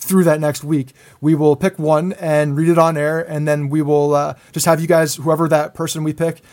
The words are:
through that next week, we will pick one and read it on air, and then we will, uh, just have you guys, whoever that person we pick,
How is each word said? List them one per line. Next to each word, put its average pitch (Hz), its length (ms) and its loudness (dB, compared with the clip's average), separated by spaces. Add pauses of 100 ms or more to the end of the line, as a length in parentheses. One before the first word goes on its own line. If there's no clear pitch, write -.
through 190 240 2
that 156 160 2
next 151 240 -4
week, 147 300 -4 (260)
we 156 160 2
will 151 200 4
pick 185 220 -2
one 156 360 0
and 151 440 -2
read 160 120 2
it 170 100 4
on 165 180 2
air, 151 220 -2
and 151 280 -6
then 147 220 -2
we 151 140 0
will, 147 320 2
uh, 143 180 -2 (180)
just 151 140 -6
have 165 160 2
you 165 60 -4
guys, 160 280 2
whoever 160 340 0
that 151 260 0
person 160 280 -6
we 156 100 -4
pick, 165 280 -4 (120)